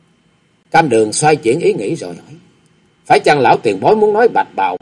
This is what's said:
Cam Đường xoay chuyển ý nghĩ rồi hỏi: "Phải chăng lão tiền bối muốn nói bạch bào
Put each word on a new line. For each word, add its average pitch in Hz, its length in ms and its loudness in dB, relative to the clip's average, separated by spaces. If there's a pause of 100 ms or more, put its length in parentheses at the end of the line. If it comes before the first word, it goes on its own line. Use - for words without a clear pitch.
(720)
Cam 156 180 2
Đường 110 240 2
xoay 156 220 2
chuyển 139 240 -2
ý 180 140 0
nghĩ 131 220 -6
rồi 90 200 -12
hỏi: - 180 -20 (720)
"Phải - 140 2
chăng 156 200 0
lão 127 180 2
tiền 98 220 -4
bối 180 160 2
muốn 214 180 2
nói 226 140 2
bạch - 280 -2
bào - 260 -4